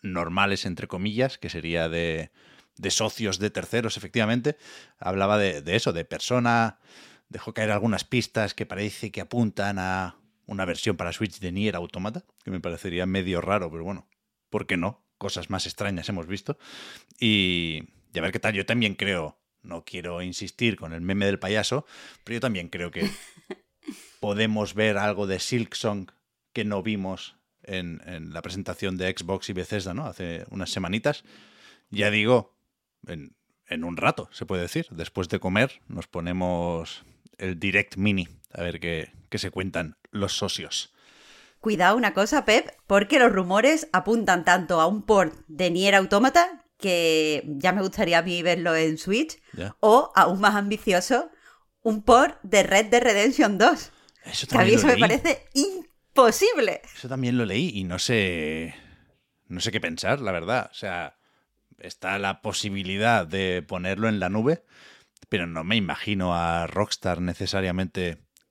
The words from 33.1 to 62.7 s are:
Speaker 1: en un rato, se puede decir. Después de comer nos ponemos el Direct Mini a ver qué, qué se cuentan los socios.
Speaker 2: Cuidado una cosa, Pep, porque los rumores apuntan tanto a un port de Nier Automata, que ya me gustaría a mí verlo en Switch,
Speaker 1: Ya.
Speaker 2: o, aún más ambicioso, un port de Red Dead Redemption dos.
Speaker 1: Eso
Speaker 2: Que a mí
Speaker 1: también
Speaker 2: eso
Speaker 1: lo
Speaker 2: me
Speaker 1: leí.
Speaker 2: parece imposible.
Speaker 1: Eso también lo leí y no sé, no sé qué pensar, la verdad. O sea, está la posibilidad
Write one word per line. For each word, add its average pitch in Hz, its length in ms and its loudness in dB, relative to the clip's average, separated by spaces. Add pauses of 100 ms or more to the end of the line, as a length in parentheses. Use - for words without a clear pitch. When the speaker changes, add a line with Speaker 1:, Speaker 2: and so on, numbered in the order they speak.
Speaker 1:
en 82 160 -8
un 85 140 -8
rato, - 340 -2
se - 140 -12
puede 90 180 -2
decir. 160 280 -6
Después 85 380 -6
de 95 100 -2
comer 104 480 0
nos - 200 -10
ponemos 87 960 -4 (340)
el 92 220 -6
Direct 98 380 0
Mini 98 300 0 (260)
a 87 80 -10
ver 85 180 -6
qué, 82 320 -6 (180)
qué 107 80 -6
se 98 140 -6
cuentan 90 460 -6 (140)
los 98 260 -4
socios. - 560 -8 (640)
Speaker 2:
Cuidado 202 380 4
una 214 160 0
cosa, 220 320 2
Pep, 226 240 4 (180)
porque 202 320 4
los 233 120 8
rumores 202 600 4
apuntan 185 540 2
tanto 180 340 4
a 160 80 6
un 202 160 0
port 190 300 4 (140)
de 170 240 0
Nier 190 240 4
Automata, 262 680 4 (140)
que 160 640 2 (140)
ya 175 160 2
me 202 80 0
gustaría 180 380 2
a - 20 6
mí 175 220 -2
verlo 170 320 2
en 160 220 2
Switch, 240 440 -2 (120)
Speaker 1:
Ya. 92 260 -8
Speaker 2:
o, 240 360 8
aún 185 240 6
más 208 160 4
ambicioso, 208 760 0 (500)
un 214 220 0
port 254 400 6
de 202 200 4
Red 208 280 4
Dead 240 100 6
Redemption 220 560 4
dos. 233 340 4 (320)
Speaker 1:
Eso - 240 -8
Speaker 2:
Que 247 100 2
a 226 60 8
mí 214 120 6
Speaker 1:
también - 40 6
Speaker 2:
eso 208 80 6
Speaker 1:
lo 254 60 8
Speaker 2:
me 220 60 4
Speaker 1:
leí. 247 180 6
Speaker 2:
parece - 360 0
imposible. 285 1300 2 (140)
Speaker 1:
Eso 127 140 -12
también 127 280 0
lo 120 80 2
leí 113 280 0
y 98 100 -4
no 90 160 -4
sé, 82 760 0 (720)
no 90 120 -8
sé 113 120 -2
qué - 100 -2
pensar, 95 400 -2
la 101 100 -4
verdad. 92 400 -4
O - 40 -20
sea, 87 420 -10 (640)
está 95 400 -8
la 98 220 -4
posibilidad 98 840 0